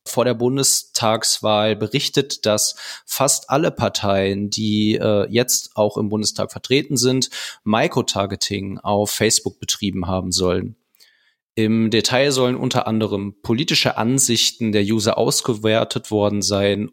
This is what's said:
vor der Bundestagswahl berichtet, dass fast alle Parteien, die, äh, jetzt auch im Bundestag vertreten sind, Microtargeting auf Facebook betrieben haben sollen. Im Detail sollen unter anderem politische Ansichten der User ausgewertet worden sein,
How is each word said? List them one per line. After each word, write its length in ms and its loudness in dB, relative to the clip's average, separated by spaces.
vor 180 0
der 120 0
Bundestagswahl 1400 0
berichtet, 680 -2
dass 320 0
fast 440 -2
alle 220 2
Parteien, 800 0
die, 460 2
äh, 340 2
jetzt 460 0
auch 220 2
im 100 0
Bundestag 460 -4
vertreten 420 -2
sind, 340 0
Microtargeting 1120 -2
auf 340 0
Facebook 480 0
betrieben 480 -2
haben 240 -2
sollen. 460 0
Im 340 2
Detail 420 2
sollen 240 2
unter 320 -2
anderem 540 -2
politische 560 0
Ansichten 760 0
der 120 2
User 340 0
ausgewertet 920 0
worden 320 0
sein, 520 0